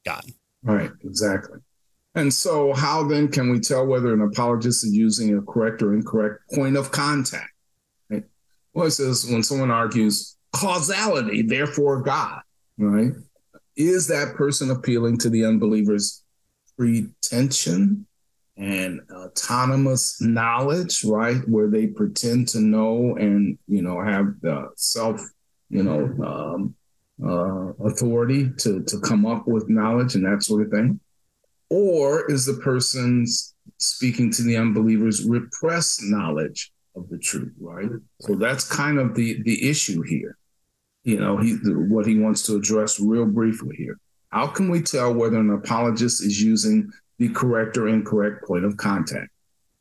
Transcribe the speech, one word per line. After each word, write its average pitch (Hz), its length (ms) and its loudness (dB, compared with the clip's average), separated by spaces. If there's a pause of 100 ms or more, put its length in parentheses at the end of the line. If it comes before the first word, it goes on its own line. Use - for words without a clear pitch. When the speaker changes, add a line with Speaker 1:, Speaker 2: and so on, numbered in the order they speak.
Speaker 1:
God. - 180 -8 (400)
Speaker 2:
Right. 107 280 -2 (120)
Exactly. - 560 -4 (560)
And 143 180 0
so 147 400 2
how 147 340 0
then 147 220 2
can 127 220 0
we 120 80 2
tell 131 260 0
whether 123 280 2
an 107 80 4
apologist 117 640 0
is 110 100 0
using 107 440 2
a 98 40 0
correct 113 400 -2
or 104 120 2
incorrect 107 480 -2 (120)
point 135 220 0
of 139 160 -2
contact? 143 600 -4 (580)
Right? 214 140 -6 (500)
Well, 165 140 0
it 151 40 0
says 127 400 -2
when 113 120 0
someone 135 280 0
argues 110 640 0 (180)
causality, 180 880 0
therefore 139 600 0
God, 143 400 -2 (360)
right? 107 360 2 (640)
Is 170 320 2
that 143 260 -2
person 139 360 0
appealing 120 480 0
to 117 100 0
the 113 160 2
unbeliever's 107 760 2 (560)
pretension 131 1300 0 (520)
and 92 420 -6 (120)
autonomous 127 1080 -2
knowledge, 120 840 0
right? 110 320 2 (100)
Where 107 220 4
they 107 180 2
pretend 117 640 0
to 117 100 -4
know 110 560 2
and, 101 420 2 (100)
you 101 140 0
know, 90 200 -4
have 101 400 0
the 71 340 -4
self, 113 460 -4 (480)
you 95 140 0
know, 76 200 0 (220)
um, 80 500 -6 (480)
uh, 92 500 -2 (120)
authority 123 640 0 (100)
to, 98 240 -2
to - 160 -4
come 104 260 2
up 113 220 -4
with 113 220 0
knowledge 113 460 2
and 95 100 2
that 101 180 0
sort 107 220 2
of 104 60 -6
thing? 117 280 2 (680)
Or 160 600 2
is 135 160 0
the 135 160 -2
person 127 600 2
s-, - 300 -4 (260)
speaking 123 520 0
to 117 120 -2
the 117 140 2
unbeliever's 110 640 2
repressed 160 800 -2
knowledge 90 680 -4 (240)
of 90 140 -16
the 87 80 -10
truth, - 420 -6
right? 87 300 -8 (300)
So 104 160 -2
that's 123 320 -2
kind 143 320 0
of 117 160 0
the, 113 280 -2
the 117 260 0
issue 104 320 -2
here. - 360 -6 (680)
You 107 160 0
know, 101 180 0
he, 107 160 2
the, 107 200 0
what 101 320 2
he 110 140 4
wants 107 280 2
to 107 100 0
address 107 420 0
real 113 260 2
briefly 107 520 0
here. - 200 -10 (320)
How 120 180 -2
can 190 220 0
we 170 120 2
tell 123 320 0
whether 117 260 2
an 107 100 4
apologist 113 760 0
is 101 180 0
using 107 500 2 (260)
the 120 120 2
correct 113 480 0
or 113 100 0
incorrect 104 580 0
point 90 200 0
of 104 120 -2
contact? 92 520 -4 (520)